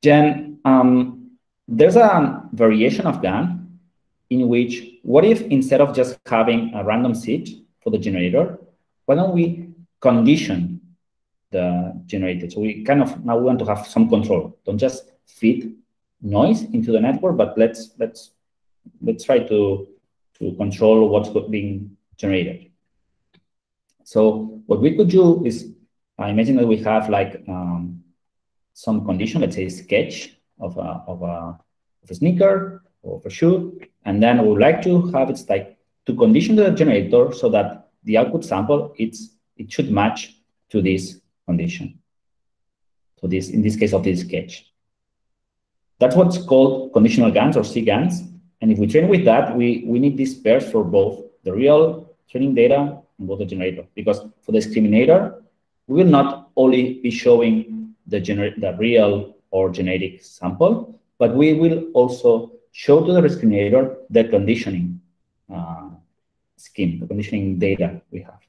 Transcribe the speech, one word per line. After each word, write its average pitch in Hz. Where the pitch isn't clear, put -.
Then, 147
um, 127
there's 196
a 196
variation 110
of 151
gan 123
in 127
which, 120
what 143
if 220
instead 139
of 135
just 127
having 113
a 104
random 117
seed -
for 113
the 107
generator, 95
why 139
don't 185
we 170
condition 117
the 90
generator? 90
So -
we 107
kind 139
of, -
now 117
we 123
want 127
to 110
have 104
some 113
control. 101
Don't 104
just 127
feed -
noise 120
into 117
the 110
network, 135
but 107
let's, 113
let's, -
let's 113
try 127
to, 104
to 90
control 107
what's 107
go-, -
being 101
generated. 95
So 110
what -
we 156
could 190
do 175
is, -
I 101
imagine 113
that 120
we 110
have, 107
like, 98
um, 87
some 107
condition, 104
let's -
say 92
sketch -
of 90
a, 87
of 87
a, 85
of -
a 90
sneaker 180
or 95
of -
a -
shoe, 175
and 101
then 120
we 107
would 104
like 165
to 175
have 135
it, 139
like, -
to 123
condition 123
the 202
generator 123
so -
that 104
the 110
output 117
sample, 117
it's, -
it 104
should 90
match 104
to 104
this 92
condition. 87
So 92
this, 90
in 110
this 104
case 104
of 92
this 90
sketch, -
that's 127
what's 175
called -
conditional 113
gans 120
or 110
C -
gans. 120
And 110
if 104
we 104
train 156
with 190
that, 117
we, 120
we 120
need 139
these 135
pairs -
for 107
both 95
the 92
real 151
training 131
data 139
and 98
both 95
the 104
generator. 92
Because 104
for -
the 110
discriminator, 120
we 156
will 180
not 139
only 127
be 123
showing 117
the 104
gener-, 101
the 92
real 104
or 95
generic 92
sample, -
but 117
we 151
will 165
also 123
show 160
to 180
the 180
discriminator 117
the 113
conditioning, 98
uh, 82
scheme, 87
the 57
conditioning 101
data 92
we 104
have. -